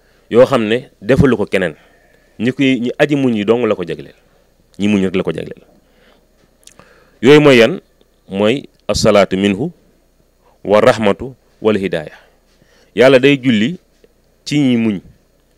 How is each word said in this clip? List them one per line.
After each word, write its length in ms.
yoo 160
xam 220
ne 220
defalu 360
ko 100
keneen. 280
Ñi 140
koy, 280
ñi 180
aji 180
muñ 200
yi 80
dong 220
la 80
ko 100
jagleel. 300
Ñi 100
muñ 160
rek 120
la 60
ko 100
jagleel. 300
Yooyu 180
mooy 180
yan? 220
Mooy 360
asalaatu 480
minhu, 340
wa 160
rahmatu, 540
wal 180
hidaaya. 380
Yàlla 240
day 200
julli 380
ci 140
ñi 180
muñ, 240